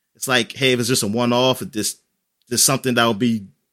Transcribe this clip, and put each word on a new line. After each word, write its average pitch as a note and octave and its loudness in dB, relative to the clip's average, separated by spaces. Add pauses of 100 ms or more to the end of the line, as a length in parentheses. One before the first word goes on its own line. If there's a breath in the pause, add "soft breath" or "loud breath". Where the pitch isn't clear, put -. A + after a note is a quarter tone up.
(140)
it's - -8
like, A#2+ 0
hey, B2+ 0
if B2 2
it's A2+ -2
just B2+ 0
a A#2 -2
one-off, A#2+ 0
it F#2 -10
just, - -6 (500)
just A#2+ 2
something C3 0
that A#2+ 4
will A#2 2
be A2 -2 (260)